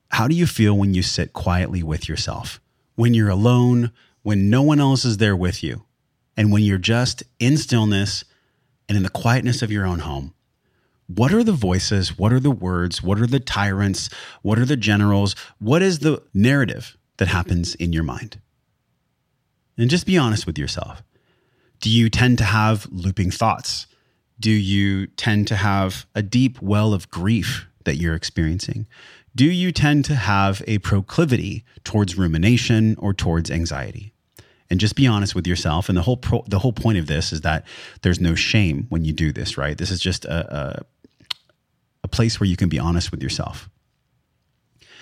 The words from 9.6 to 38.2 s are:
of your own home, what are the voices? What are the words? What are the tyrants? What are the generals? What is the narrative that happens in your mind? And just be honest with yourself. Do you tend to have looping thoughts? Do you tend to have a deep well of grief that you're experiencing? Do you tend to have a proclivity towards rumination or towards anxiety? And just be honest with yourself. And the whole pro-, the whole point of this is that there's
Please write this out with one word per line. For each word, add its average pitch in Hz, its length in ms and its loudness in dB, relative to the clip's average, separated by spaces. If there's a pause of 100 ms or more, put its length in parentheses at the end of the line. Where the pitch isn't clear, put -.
of 110 80 -4
your 101 160 -2
own 87 140 -2
home, 71 340 -8 (720)
what 113 260 0
are 233 120 4
the 220 80 2
voices? 95 640 0
What 107 140 2
are 127 80 4
the 143 100 2
words? 90 500 -2
What 101 200 0
are 120 80 2
the 135 120 0
tyrants? 101 680 -2 (320)
What 107 160 2
are 123 60 2
the 139 120 0
generals? 101 600 2 (240)
What 139 220 2
is 180 180 0
the 147 200 0 (140)
narrative 123 640 2 (220)
that 92 100 2
happens 87 480 -2
in 85 160 -2
your 80 100 0
mind? 78 380 -10 (1400)
And 117 100 4
just 170 160 2
be 185 140 2
honest 113 280 2
with 76 120 -6
yourself. - 440 -8 (800)
Do - 80 -2
you 113 220 4
tend 123 280 4
to 113 60 2
have 107 480 2
looping 92 380 -2
thoughts? - 560 -4 (520)
Do 110 120 0
you 98 560 0
tend 104 420 0
to 107 80 -2
have 98 580 -2
a 104 80 -2
deep 123 380 0
well 104 320 2
of 92 180 -4
grief 95 560 -2 (180)
that 73 120 -2
you're 82 180 0
experiencing? 82 720 -4 (480)
Do 123 120 4
you 180 260 0
tend 147 340 2
to 151 100 0
have 98 500 2
a 107 120 0
proclivity 104 880 -2 (180)
towards 98 360 -2
rumination 110 800 2
or 98 160 -2
towards 82 360 -2
anxiety? 78 640 -6 (560)
And 92 100 0
just 107 180 0
be 135 100 4
honest 104 280 2
with 85 120 -4
yourself. 85 420 -2
And 95 80 2
the 90 60 2
whole 123 160 0
pro-, - 280 -2
the 98 120 0
whole 123 160 0
point 110 240 2
of 78 80 -2
this 76 260 -2
is 80 80 -6
that 80 240 -2 (380)
there's 87 180 2